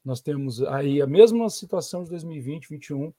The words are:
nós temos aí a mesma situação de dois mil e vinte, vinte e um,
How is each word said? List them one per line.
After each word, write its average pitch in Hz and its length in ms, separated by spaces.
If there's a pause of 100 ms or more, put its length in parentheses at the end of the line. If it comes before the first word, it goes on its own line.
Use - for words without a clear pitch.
nós 127 160
temos 139 420
aí 139 400
a 139 60
mesma 220 420
situação 180 540
de 165 60
dois 170 120
mil 165 140
e 143 40
vinte, 143 280
vinte 151 180
e 147 80
um, 147 240